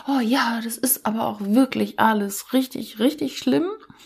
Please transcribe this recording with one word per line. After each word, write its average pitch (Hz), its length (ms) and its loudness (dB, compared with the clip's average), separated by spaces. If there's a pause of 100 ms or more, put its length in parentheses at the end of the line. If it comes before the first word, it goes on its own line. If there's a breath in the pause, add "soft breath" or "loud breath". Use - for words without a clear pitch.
„Oh 277 120 2
ja, 233 440 0
das 226 120 -8
ist - 300 -2
aber 226 200 -2
auch 214 140 -4
wirklich 214 600 2
alles 208 520 0
richtig, 254 460 -2
richtig 277 400 0
schlimm.“ 285 300 0 (380 loud breath)